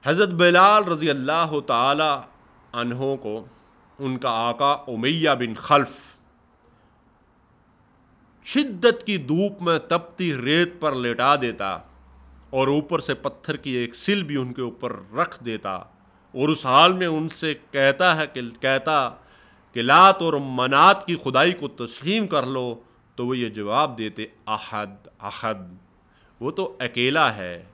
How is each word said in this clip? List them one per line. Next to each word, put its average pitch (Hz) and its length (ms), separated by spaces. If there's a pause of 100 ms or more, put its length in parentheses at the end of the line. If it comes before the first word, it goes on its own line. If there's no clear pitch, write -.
حضرت 175 240
بلال 180 560
رضی 160 260
اللہ 147 560
تعالی 139 540 (520)
عنہ 123 500
کو 110 240 (520)
ان 131 200
کا 127 120
آقا 117 420
امیہ 143 580
بن 120 240
خلف 143 340 (2500)
شدت 233 600
کی 208 100
دھوپ 180 460
میں 170 160
تپتی 170 560
ریت 156 460
پر 151 140
لٹا 123 420
دیتا 101 420 (720)
اور 131 180
اوپر 147 300
سے 139 160
پتھر 143 420
کی 135 140
ایک 120 240
سل 202 280
بھی 147 140
ان 127 160
کے 127 100
اوپر 120 300 (220)
رکھ 156 300
دیتا 110 260
اور - 760
اس 151 180
حال 151 260
میں 185 140
ان 160 220
سے 156 260 (160)
کہتا 139 460
ہے 156 100
کہ، 143 140 (200)
کہتا 135 500 (640)
کہ 120 100
"لات 180 400
اور 165 180
منات 139 680
کی 170 180
خدائی 143 280
کو 147 160
تسلیم 175 580
کر 143 200
لو"، 127 280 (400)
تو 123 120
وہ 127 120
یہ 117 100
جواب 110 500
دیتے، 110 280 (200)
"احد، 104 640 (120)
احد"، 101 540 (680)
وہ 127 100
تو - 300
اکیلا 123 560
ہے 87 380